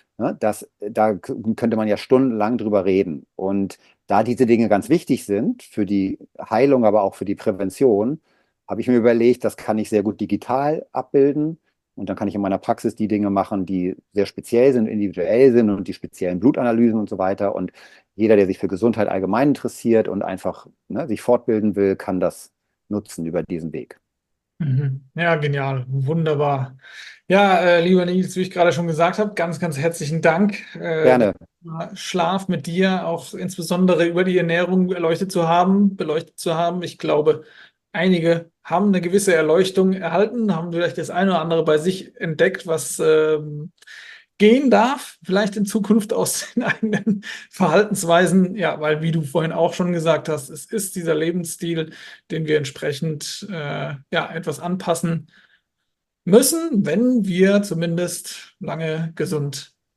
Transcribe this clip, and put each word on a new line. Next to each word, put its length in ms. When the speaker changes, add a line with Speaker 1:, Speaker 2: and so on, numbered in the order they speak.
Speaker 1:
ne, 220
das, 300
da 360
k-, 200
könnte 180
man 140
ja 80
stundenlang 600
drüber 280
reden. 400
Und 420
da 160
diese 220
Dinge 240
ganz 180
wichtig 380
sind 380
für 220
die 320
Heilung, 460
aber 160
auch 140
für 100
die 100
Prävention, 840
habe 140
ich 80
mir 80
überlegt, 480
das 140
kann 200
ich 120
sehr 140
gut 180
digital 720
abbilden. 680
Und 140
dann 60
kann 120
ich 80
in 60
meiner 180
Praxis 360
die 120
Dinge 240
machen, 340
die 300
sehr 140
speziell 440
sind, 160
individuell 640
sind 200
und 160
die 60
speziellen 460
Blutanalysen 600
und 100
so 80
weiter. 380
Und 160
jeder, 200
der 100
sich 140
für 80
Gesundheit 420
allgemein 400
interessiert 580
und 140
einfach, 460
ne, 200
sich 140
fortbilden 540
will, 200
kann 240
das 320
nutzen 380
über 160
diesen 320
Weg. 260
Speaker 2:
Mhm. 420
Ja, 200
genial. 520
Wunderbar. 880
Ja, 320
äh, 220
lieber 240
Nils, 300
wie 60
ich 100
gerade 220
schon 140
gesagt 300
habe, 160
ganz, 260
ganz 180
herzlichen 440
Dank, 380
äh, 280
Speaker 1:
Gerne. 300
Speaker 2:
Schlaf 540
mit 200
dir, 400
auch 260
insbesondere 720
über 180
die 140
Ernährung 540
erleuchtet 400
zu 160
haben, 480
beleuchtet 420
zu 180
haben. 280
Ich 140
glaube, 460
einige 580
haben 240
eine 140
gewisse 340
Erleuchtung 580
erhalten, 600
haben 160
vielleicht 260
das 120
eine 220
oder 100
andere 220
bei 140
sich 420
entdeckt, 460
was, 340
ähm, 720
gehen 320
darf, 540
vielleicht 340
in 80
Zukunft 480
aus 380
<laughs> 40
den 80
eigenen 600
Verhaltensweisen. 1080
Ja, 240
weil, 220
wie 100
du 100
vorhin 300
auch 220
schon 200
gesagt 360
hast, 200
es 160
ist 300
dieser 200
Lebensstil, 760
den 160
wir 120
entsprechend, 920
äh, 460
ja, 220
etwas 260
anpassen 680
müssen, 600
wenn 400
wir 380
zumindest 960
lange 560
gesund 580